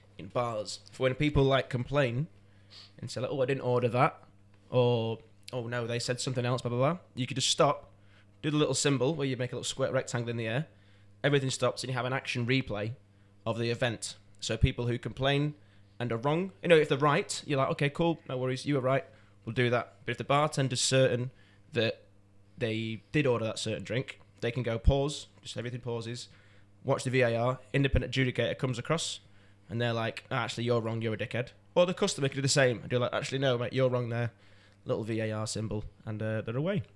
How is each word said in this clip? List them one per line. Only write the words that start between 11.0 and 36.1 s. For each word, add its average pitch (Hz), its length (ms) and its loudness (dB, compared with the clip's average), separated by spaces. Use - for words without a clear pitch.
everything 139 260 2
stops, - 340 -2
and 120 60 -6
you 131 60 -4
have 123 100 -2
an 127 80 -2
action 127 320 -4
replay 113 480 -2
of 110 120 -2
the 117 120 -2
event. 117 460 -4
So - 180 -4
people 123 300 2
who 120 100 0
complain 139 560 0
and 123 140 -2
are 113 40 -2
wrong, 160 340 0
you 175 60 -2
know, 170 80 10
if 151 120 4
they're 151 80 4
right, 147 480 2
you're 143 140 0
like, 135 120 2
"Okay, 147 180 0
cool, 170 300 0
no 131 80 -4
worries, 127 280 -4
you 143 100 0
were 135 60 0
right, 135 120 0
we'll 120 80 -6
do 120 60 4
that." 117 260 0
But 120 80 -4
if - 40 -6
the 120 60 -8
bartender's 139 580 2
certain 131 500 4
that 113 300 0
they 113 440 -4
did 151 120 2
order 120 200 2
that 110 140 -4
certain 107 240 -4
drink, 113 360 -6
they 117 100 0
can 123 120 -4
go 113 140 -2
pause, 139 500 2
just - 160 -14
everything 120 240 -8
pauses, 117 460 -8
watch 131 220 0
the 135 40 0
V 127 120 4
A 117 160 4
R, 123 220 0
independent 131 400 2
adjudicator 123 440 2
comes 127 220 -2
across, - 400 -4
and 117 120 -4
they're 117 120 2
like, 113 380 -4
"Ah, 131 120 0
actually, 113 220 -4
you're 120 160 2
wrong, 113 200 -4
you're 110 120 -2
a 104 40 -4
dickhead." 113 320 -4
Or 180 100 8
the 180 80 -2
customer 175 360 0
could - 60 -6
do 139 60 -2
the 135 80 0
same 123 300 4
and - 100 -12
do 127 100 0
like, 120 140 0
"Actually, 135 260 -2
no, 131 180 2
mate, 120 160 -4
you're 131 160 4
wrong 120 200 0
there." 117 220 -2
Little 117 180 -2
V 110 180 -2
A 110 120 -2
R 107 140 -4
symbol, 107 360 -4
and, 107 160 -8